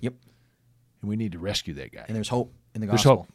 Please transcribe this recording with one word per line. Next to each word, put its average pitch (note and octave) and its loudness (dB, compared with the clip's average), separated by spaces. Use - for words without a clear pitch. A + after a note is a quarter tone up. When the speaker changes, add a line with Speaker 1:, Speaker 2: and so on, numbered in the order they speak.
Speaker 1:
Yep. B2 -6
Speaker 2:
And G2+ -6
we G#2+ -2
need A2 -2
to E2+ -10
rescue F#2 -4
that C2+ -14
guy. - -16
Speaker 1:
And A2+ -6
there's G#2+ -4
hope B2 -2
in A2 -6
the G#2+ -4
Speaker 2:
There's G#2 4
Speaker 1:
gospel. C3+ 10
Speaker 2:
hope. - -16